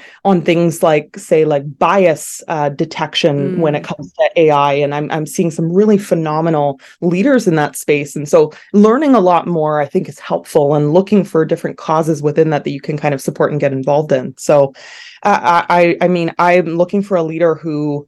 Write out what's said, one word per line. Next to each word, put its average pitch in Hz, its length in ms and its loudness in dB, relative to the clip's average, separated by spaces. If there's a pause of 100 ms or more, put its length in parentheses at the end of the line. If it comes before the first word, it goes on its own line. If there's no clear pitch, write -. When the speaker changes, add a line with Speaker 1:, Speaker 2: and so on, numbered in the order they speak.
(260)
Speaker 1:
on 190 160 2
things 170 420 0
like, 151 340 0
say, 156 280 2
like, 147 180 0 (160)
bias, 175 680 0
uh, 151 180 -2
detection 151 880 -2
Speaker 2:
Mm. 175 40 -4
Speaker 1:
when 156 160 0
it - 100 -6
comes - 260 -12
to 151 240 -2
A 160 140 4
I. 143 240 2
And 143 200 -2
I'm, 147 160 -6
I'm 156 160 -4
seeing 170 240 -4
some 165 220 -4
really 208 260 2
phenomenal 156 840 -2 (180)
leaders 202 480 0
in 160 80 2
that 147 220 -2
space. 147 400 -4
And 147 100 -8
so 156 240 2 (220)
learning 240 420 4
a 214 60 4
lot 175 260 2
more, 151 320 -2
I 143 60 -2
think, 185 240 -4
is 147 100 -18
helpful, 151 560 0
and 147 180 0
looking 190 300 2
for 160 220 0
different - 320 -6
causes 156 440 -2
within 151 280 0
that 147 160 -2
that 147 60 -4
you 139 100 -10
can 147 160 -8
kind 147 160 -2
of 135 80 -6
support 147 320 -2
and 147 80 -2
get 143 100 0
involved 143 400 -2
in. 131 260 -4
So, 143 360 2 (500)
uh, 170 460 2
I, 175 320 4
I, 180 40 0
I - 40 2
mean, 170 280 0
I'm 175 280 4
looking 175 360 -2
for 196 160 -2
a 165 60 0
leader 160 320 0
who 147 520 -6